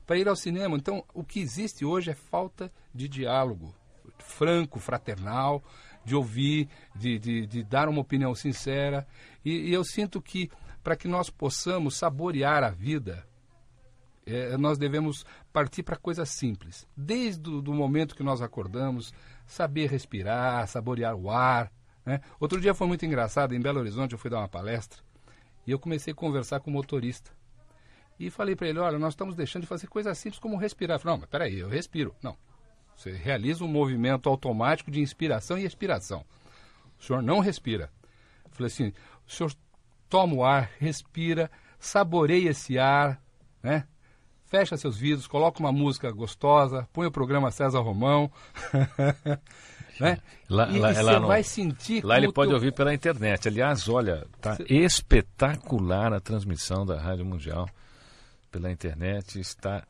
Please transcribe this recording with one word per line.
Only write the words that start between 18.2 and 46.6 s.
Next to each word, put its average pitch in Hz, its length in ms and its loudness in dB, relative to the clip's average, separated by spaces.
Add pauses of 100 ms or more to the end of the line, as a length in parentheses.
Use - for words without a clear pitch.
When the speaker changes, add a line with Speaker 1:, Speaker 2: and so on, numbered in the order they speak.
Speaker 1:
nós 135 200 0
acordamos, 120 680 -6 (340)
saber 151 440 -2
respirar, 120 800 -2
saborear 117 460 -2
o 95 160 -6
ar, 120 420 2 (320)
né? 139 160 -2 (180)
Outro 170 220 -2
dia 196 140 4
foi 185 120 -2
muito 175 180 0
engraçado, 131 500 0
em 123 60 -2
Belo 139 200 0
Horizonte 120 320 -4
eu 110 60 -8
fui 120 120 -8
dar 117 80 -4
uma 101 100 -4
palestra 104 520 -8 (640)
e 123 60 -2
eu 135 60 0
comecei 160 340 -6
a 151 40 -10
conversar 143 440 -2
com 151 100 -10
o - 20 -4
motorista. 135 580 -6 (880)
E 175 120 -10
falei 202 240 -2
pra 175 140 -4
ele, 160 100 -2
"Olha, 170 200 0
nós 156 160 0
estamos 190 200 -8
deixando 175 280 -6
de 165 60 -10
fazer 180 200 -10
coisas 208 280 -4
simples - 220 -10
como 214 180 -6
respirar." 175 440 -2
Falei, 165 140 0
"Não, - 60 -4
mas - 80 -14
peraí, 131 300 -2
eu 90 100 -8
respiro." 143 540 -4
"Não, 127 140 -10 (600)
você - 140 -12
realiza 127 540 -2
um 170 40 -2
movimento 135 600 2
automático 135 600 0
de 147 100 -2
inspiração 147 580 -2
e 196 60 -4
expiração. 135 600 -4 (720)
O - 60 -20
senhor 131 180 0
não 165 180 4
respira." 113 500 -2 (640)
Falei 120 160 -4
assim, 110 240 -2 (340)
O - 40 -20
senhor - 220 -4 (560)
toma 185 280 4
o 127 80 4
ar, 131 340 4
respira, 165 720 -2 (300)
saboreia 170 720 4
esse 131 280 -2
ar, 139 420 4 (400)
né? 139 260 0 (580)
Fecha 190 320 2
seus 135 200 -2
vidros, 139 300 0
coloca 160 320 2
uma 147 140 2
música 139 400 0
gostosa, 131 800 2